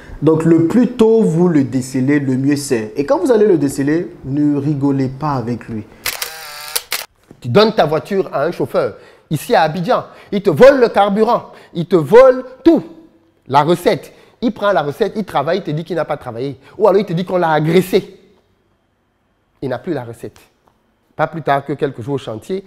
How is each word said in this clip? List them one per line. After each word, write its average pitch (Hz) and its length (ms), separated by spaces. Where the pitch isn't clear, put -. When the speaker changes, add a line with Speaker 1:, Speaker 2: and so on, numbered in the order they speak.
Speaker 1:
Donc, 160 220
le 165 240
plus 226 220
tôt 220 340
vous 175 240
le 151 160
décelez, 131 560
le 131 180
mieux 139 200
c'est. 113 380
Et 143 100
quand 294 120
vous 320 140
allez 214 160
le 185 100
déceler, 143 580
ne 147 320
rigolez 139 500
pas 139 260
avec 120 340
lui. 110 160
Speaker 2:
Tu 127 100
donnes 214 240
ta 196 120
voiture 156 460
à 147 120
un 170 80
chauffeur. 147 440
Ici 214 240
à 175 80
Abidjan, 170 400
il 202 120
te 196 60
vole 254 300
le 233 100
carburant, 208 560
il 170 140
te 185 80
vole 247 480
tout. 320 200
La 139 160
recette. 170 500
Il 226 120
prend 208 200
la 170 100
recette, 147 320
il 214 80
travaille, 165 360
il - 40
te 156 80
dit 156 120
qu'il 170 120
n'a 151 100
pas 147 120
travaillé. 123 420
Ou 208 100
alors 190 120
il 208 60
te 180 80
dit 185 120
qu'on 185 120
l'a 165 140
agressé. 170 680
Il 135 80
n'a 120 100
plus 170 140
la 127 100
recette. 117 340
Pas 156 120
plus 165 140
tard 139 220
que 156 100
quelques 135 280
jours 139 140
au - 20
chantier, 127 500